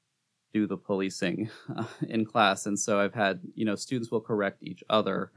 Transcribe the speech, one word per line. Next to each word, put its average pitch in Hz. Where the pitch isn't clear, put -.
do 107
the 98
policing 95
<laughs> -
in 113
class. 101
And 101
so 101
I've 101
had, 98
you 120
know, 104
students 113
will 117
correct 101
each -
other, 98